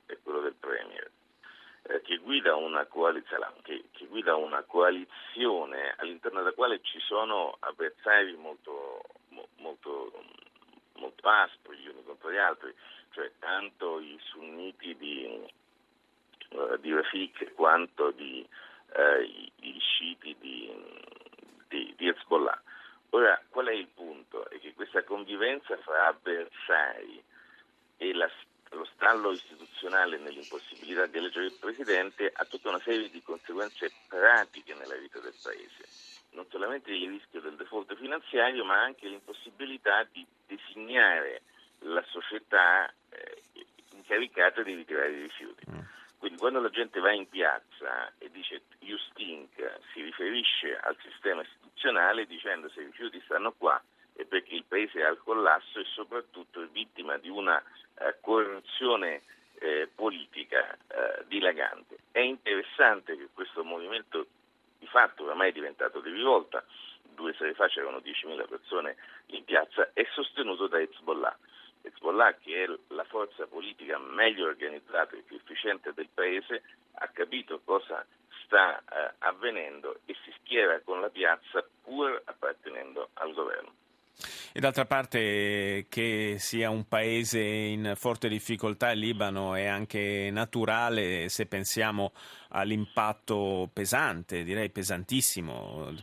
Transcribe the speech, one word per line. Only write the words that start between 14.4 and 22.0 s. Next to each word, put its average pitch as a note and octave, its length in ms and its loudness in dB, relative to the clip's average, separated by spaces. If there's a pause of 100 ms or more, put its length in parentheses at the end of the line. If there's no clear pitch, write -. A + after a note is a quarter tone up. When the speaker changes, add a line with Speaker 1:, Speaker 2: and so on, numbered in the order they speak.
Speaker 1:
di, C#2+ 300 -10 (1200)
eh, C2 320 -2
di D#2 120 -6
Rafik - 600 -2
quanto E2 560 4
di, C2 340 -10 (520)
eh, C#2+ 260 6
i, G1+ 380 -12
i C2+ 180 -12
sciiti E2 600 -2
di, B1+ 280 -14 (1000)
di, - 280 -6
di F2 120 -2